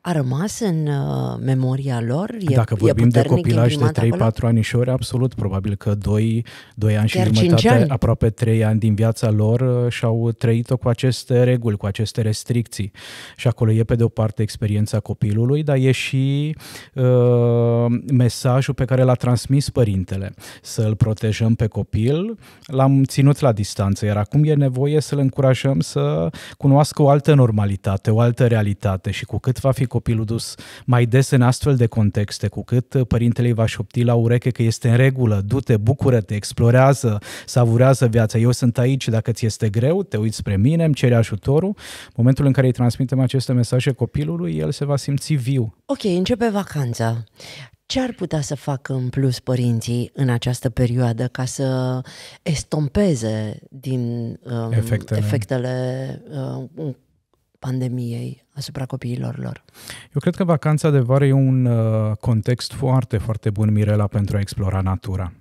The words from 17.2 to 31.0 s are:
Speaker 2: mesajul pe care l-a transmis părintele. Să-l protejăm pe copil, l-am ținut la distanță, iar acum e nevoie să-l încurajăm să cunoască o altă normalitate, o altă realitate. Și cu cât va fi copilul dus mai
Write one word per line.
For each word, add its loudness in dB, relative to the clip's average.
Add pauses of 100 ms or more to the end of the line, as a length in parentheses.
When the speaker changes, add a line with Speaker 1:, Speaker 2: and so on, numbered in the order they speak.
Speaker 2:
mesajul 2
pe -2
care 2
l-a 4
transmis 0
părintele. -2 (300)
Să-l -2
protejăm 0
pe -2
copil, -2 (280)
l-am 4
ținut 2
la 2
distanță, -2
iar 0
acum 0
e 2
nevoie 2
să-l -4
încurajăm 2
să -2 (260)
cunoască 2
o 6
altă 4
normalitate, 2
o 2
altă 2
realitate. 0
Și -8
cu -8
cât -2
va 0
fi 0
copilul -2
dus -6 (300)
mai 2